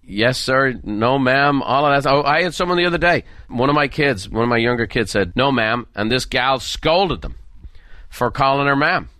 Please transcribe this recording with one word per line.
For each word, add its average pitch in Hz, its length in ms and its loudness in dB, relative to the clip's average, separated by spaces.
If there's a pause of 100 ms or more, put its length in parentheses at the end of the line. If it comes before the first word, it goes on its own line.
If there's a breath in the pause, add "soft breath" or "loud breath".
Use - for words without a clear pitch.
Yes, 110 360 0
sir. 131 460 0
No, 113 340 0
ma'am. 139 440 2
All 135 240 2
of 143 180 2
that. 139 60 0
Oh, 139 140 4
I 151 200 2
had 180 100 -2
someone 180 240 0
the 175 80 2
other 175 120 0
day. 165 260 2 (240 soft breath)
One 127 220 0
of 147 60 2
my 147 120 2
kids, 120 420 -2
one 110 140 -2
of 120 60 0
my 120 80 2
younger 117 280 2
kids 107 260 -2
said, 95 240 0
"No, 135 160 2
ma'am." 117 440 0
And 104 160 -2
this 127 140 -2
gal 131 340 0
scolded 165 640 0
them - 140 -10 (760 soft breath)
for 123 200 -2
calling 139 380 0
her 139 80 2
ma'am. 151 320 0 (120)